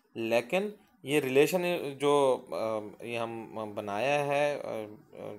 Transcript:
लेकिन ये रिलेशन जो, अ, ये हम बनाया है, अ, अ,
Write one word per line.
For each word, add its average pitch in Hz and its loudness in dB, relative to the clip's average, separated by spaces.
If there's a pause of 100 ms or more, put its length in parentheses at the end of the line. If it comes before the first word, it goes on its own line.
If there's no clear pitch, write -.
(160)
लेकिन 120 0 (300)
ये 143 4
रिलेशन 147 4 (380)
जो, 143 4 (160)
अ, 107 -4
ये 117 -6
हम 113 -6
बनाया 113 0
है, 143 0
अ, - -8
अ, 107 -8 (420)